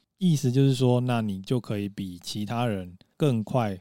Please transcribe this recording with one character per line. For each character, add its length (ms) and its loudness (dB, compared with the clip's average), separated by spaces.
意 160 4
思 160 0
就 160 4
是 80 4
说， 260 4
那 200 0
你 200 -4
就 200 -2
可 180 -6
以 100 -4
比 300 -10
其 260 -8
他 220 -2
人 320 -6
更 280 2
快 360 -2